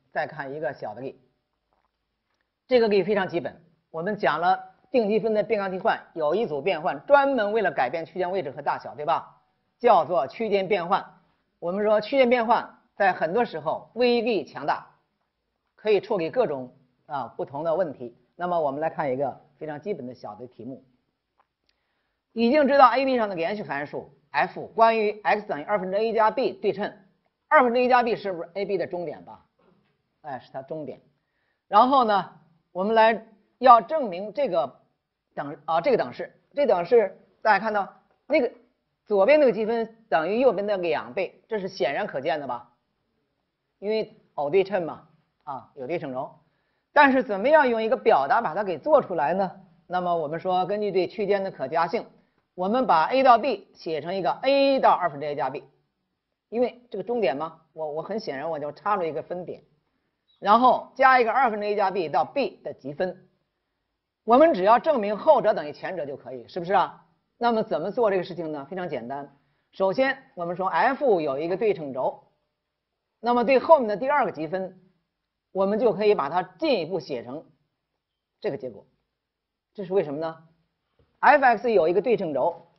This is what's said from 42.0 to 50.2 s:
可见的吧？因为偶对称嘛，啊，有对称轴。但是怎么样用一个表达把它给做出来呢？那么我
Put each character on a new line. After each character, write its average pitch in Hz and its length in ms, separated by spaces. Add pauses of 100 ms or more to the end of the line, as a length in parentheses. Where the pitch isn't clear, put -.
可 143 140
见 156 180
的 139 80
吧？ 123 240 (1080)
因 196 100
为 214 300 (140)
偶 143 160
对 190 120
称 196 220
嘛， 135 240 (340)
啊， 127 320
有 127 140
对 165 100
称 143 140
轴。 127 180 (640)
但 277 200
是 262 100
怎 196 180
么 226 80
样 302 200
用 226 140
一 220 60
个 233 80
表 202 320
达 208 120
把 170 140
它 202 100
给 180 140
做 294 220
出 190 140
来 151 180
呢？ 190 280 (260)
那 180 140
么 175 160
我 156 120